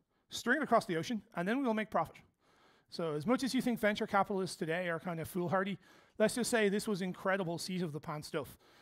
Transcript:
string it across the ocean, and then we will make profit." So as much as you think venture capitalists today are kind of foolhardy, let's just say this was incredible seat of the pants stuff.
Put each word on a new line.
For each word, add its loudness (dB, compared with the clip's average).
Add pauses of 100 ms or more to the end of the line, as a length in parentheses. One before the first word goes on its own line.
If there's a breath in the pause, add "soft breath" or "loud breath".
(300)
string 0
it 0
across 4
the -2
ocean, -2 (140)
and -2
then 0
we 0
will 2
make -2
profit." 0 (760 soft breath)
So -4
as -4
much 4
as 0
you 2
think 0
venture 2
capitalists 2
today -2
are 0
kind -4
of -6
foolhardy, 0 (400 soft breath)
let's 4
just 0
say 4
this 0
was 0
incredible -2
seat -4
of -4
the -8
pants -8
stuff. -4 (260 soft breath)